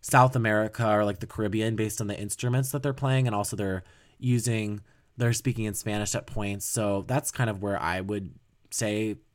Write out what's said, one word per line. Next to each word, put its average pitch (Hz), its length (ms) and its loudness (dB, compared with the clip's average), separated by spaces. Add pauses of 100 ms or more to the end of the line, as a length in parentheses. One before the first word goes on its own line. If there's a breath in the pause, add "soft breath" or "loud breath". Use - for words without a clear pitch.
South 131 340 6
America 110 540 2
or, 104 160 6
like, 98 140 -2
the 113 80 -8
Caribbean 110 480 0
based 110 260 -2
on 104 60 -2
the 101 120 -6
instruments 123 520 -2
that 143 100 -4
they're 139 120 -2
playing, 131 340 2
and 107 80 0
also 104 200 -2
they're 95 280 -2 (340 soft breath)
using, 113 640 0 (360 soft breath)
they're 120 160 2
speaking 113 320 -2
in 104 80 -4
Spanish 104 420 -2
at - 120 -4
points. 101 380 -4
So 101 420 0
that's 131 240 -2
kind 120 180 0
of 98 120 -4
where 101 200 -2
I 90 200 -2
would 98 320 -6 (380)
say 107 460 -2 (180)